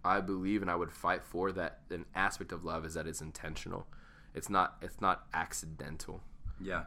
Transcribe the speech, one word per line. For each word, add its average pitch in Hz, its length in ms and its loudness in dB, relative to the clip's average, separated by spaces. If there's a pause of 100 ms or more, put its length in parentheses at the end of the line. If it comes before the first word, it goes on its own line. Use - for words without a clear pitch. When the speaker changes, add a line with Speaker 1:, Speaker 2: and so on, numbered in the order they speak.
Speaker 1:
I 92 160 8
believe, 95 420 2
and 92 80 0
I 87 40 2
would 87 160 2
fight 90 340 2
for 92 280 0
that. 90 280 -2 (100)
An 82 140 -4 (120)
aspect 95 360 2
of 85 120 -6
love 82 200 -2
is 80 100 -6
that 78 120 -2
it's 80 140 -4
intentional. 80 640 -6 (480)
It's - 160 -6
not, 92 320 6
it's - 180 -8
not 95 340 4
accidental. 80 880 -4 (380)
Speaker 2:
Yeah. 92 260 0